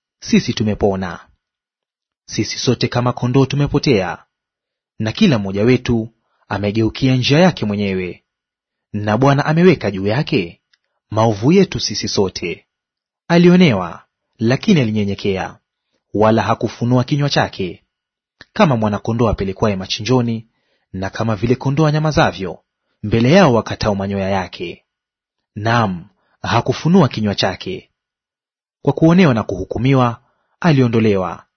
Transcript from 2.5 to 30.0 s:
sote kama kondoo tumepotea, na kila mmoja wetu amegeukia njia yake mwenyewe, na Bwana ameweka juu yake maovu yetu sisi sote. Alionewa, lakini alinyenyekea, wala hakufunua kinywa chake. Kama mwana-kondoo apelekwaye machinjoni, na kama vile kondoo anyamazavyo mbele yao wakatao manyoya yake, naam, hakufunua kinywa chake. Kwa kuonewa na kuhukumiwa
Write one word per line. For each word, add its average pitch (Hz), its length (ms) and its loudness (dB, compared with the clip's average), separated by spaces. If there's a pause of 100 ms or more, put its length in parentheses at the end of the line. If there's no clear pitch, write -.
sote 120 280 -2
kama 123 260 -2
kondoo 131 320 0
tumepotea, 135 800 -2 (800)
na 107 100 -4
kila 156 280 2
mmoja 98 240 -4
wetu 120 460 0 (400)
amegeukia 107 680 0
njia 131 240 2
yake 175 260 2
mwenyewe, 98 580 -4 (720)
na 104 240 -2
Bwana 139 280 2
ameweka 156 460 2
juu 98 160 -4
yake 107 540 -4 (480)
maovu 110 420 0
yetu 185 280 4
sisi - 280 -8
sote. 92 580 -4 (600)
Alionewa, 170 760 4 (360)
lakini 135 420 2
alinyenyekea, 101 760 -4 (560)
wala 110 280 4
hakufunua 117 600 0
kinywa 143 260 -2
chake. 95 540 -4 (720)
Kama 151 240 2
mwana-kondoo 110 520 -2
apelekwaye 98 460 -2
machinjoni, 113 720 -4 (460)
na 95 160 -6
kama 110 260 -4
vile 117 200 0
kondoo 143 300 0
anyamazavyo 147 720 -2 (440)
mbele 117 280 2
yao 175 220 6
wakatao 107 420 -2
manyoya 98 340 -4
yake, 92 540 -6 (720)
naam, 107 500 -2 (360)
hakufunua 151 640 2
kinywa 107 280 -4
chake. - 540 -6 (920)
Kwa 143 120 0
kuonewa 165 400 4
na 107 100 0
kuhukumiwa 120 800 -2 (380)